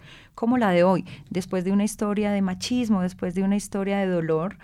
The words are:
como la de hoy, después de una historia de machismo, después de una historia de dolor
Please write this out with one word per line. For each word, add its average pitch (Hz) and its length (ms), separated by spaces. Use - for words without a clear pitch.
como 240 240
la 220 140
de 175 120
hoy, 185 220
después 185 340
de 190 80
una 202 120
historia 208 480
de 202 100
machismo, 196 600
después 180 320
de 190 80
una 196 120
historia 196 440
de 196 80
dolor 165 560